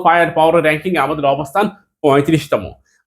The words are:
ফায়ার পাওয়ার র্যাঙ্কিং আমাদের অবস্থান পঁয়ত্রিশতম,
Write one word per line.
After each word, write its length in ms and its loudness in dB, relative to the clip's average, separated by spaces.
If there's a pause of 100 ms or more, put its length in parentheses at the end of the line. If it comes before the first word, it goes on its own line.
ফায়ার 300 2
পাওয়ার 320 2
র্যাঙ্কিং 260 -2 (120)
আমাদের 200 -6 (100)
অবস্থান 320 -4 (340)
পঁয়ত্রিশতম, 640 0 (420)